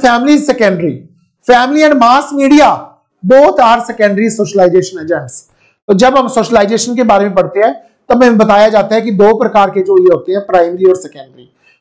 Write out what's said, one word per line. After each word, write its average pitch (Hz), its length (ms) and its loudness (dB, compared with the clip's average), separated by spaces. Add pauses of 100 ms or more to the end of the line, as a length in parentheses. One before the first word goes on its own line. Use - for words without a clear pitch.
family 254 320 0
is 277 140 -2
secondary। 180 440 -2 (560)
Family 277 400 2
and 294 40 0
mass 269 500 0
media 269 320 4 (500)
both 277 280 4
are 233 260 2
secondary 214 500 -2 (100)
socialization 185 640 -2
agents। 151 280 -6 (560)
तो 202 60 0
जब 254 220 2
हम 254 120 0
socialization 226 680 -2
के 254 60 -2
बारे 202 220 0
में 196 100 -6
पढ़ते 185 260 -2
हैं, 240 260 -2 (220)
तब 254 160 2
हमें 233 140 2
बताया 214 300 2
जाता 208 260 0
है 226 80 -2
कि 233 80 -6
दो 208 240 2
प्रकार 214 360 0
के 196 100 -4
जो 185 220 0
ये 180 120 4
होते - 180 -4
हैं, 202 80 -4
primary 180 440 -2
और 180 120 2
secondary। 131 560 -18 (280)